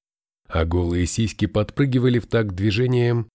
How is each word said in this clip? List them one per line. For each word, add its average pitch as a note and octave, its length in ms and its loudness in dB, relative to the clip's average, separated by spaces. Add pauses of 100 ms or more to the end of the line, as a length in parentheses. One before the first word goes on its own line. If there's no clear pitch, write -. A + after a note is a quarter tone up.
(480)
а E2 180 -2
голые F2 400 0
сиськи G#2+ 400 -2
подпрыгивали B2 760 0
в - 80 -6
такт A2 240 0
движением, A#2 840 0